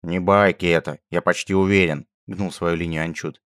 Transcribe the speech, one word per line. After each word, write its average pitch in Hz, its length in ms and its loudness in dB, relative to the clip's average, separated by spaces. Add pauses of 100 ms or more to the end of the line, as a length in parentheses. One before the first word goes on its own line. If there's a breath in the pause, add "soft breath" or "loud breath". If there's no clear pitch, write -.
«Не 85 160 -4
байки 98 460 4
это, 78 340 0 (100)
я 87 120 -2
почти 90 340 -2
уверен», — 95 500 2 (220)
гнул 95 240 -6
свою 85 240 -4
линию 82 280 -4
Анчут. 80 440 -10